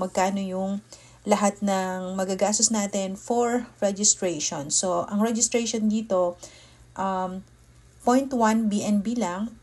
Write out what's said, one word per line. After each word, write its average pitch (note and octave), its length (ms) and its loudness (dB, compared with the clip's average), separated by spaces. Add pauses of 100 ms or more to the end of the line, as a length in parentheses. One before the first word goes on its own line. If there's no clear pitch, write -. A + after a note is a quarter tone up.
magkano F#3+ 400 0
yung F#3+ 400 -4 (400)
lahat G3+ 400 2
ng F#3 560 -2
magagastos G3 560 2
natin G3 400 -2
for A#3+ 640 -2
registration. F3 960 0
So, F3 320 0
ang G3+ 160 0
registration A3+ 640 0
dito, G3+ 480 0 (640)
um, F#3+ 480 -4 (560)
point C4+ 320 4
one A3 400 2
B G#3 80 0
N G#3 240 2
B A#3 80 -2
lang. G#3+ 500 -2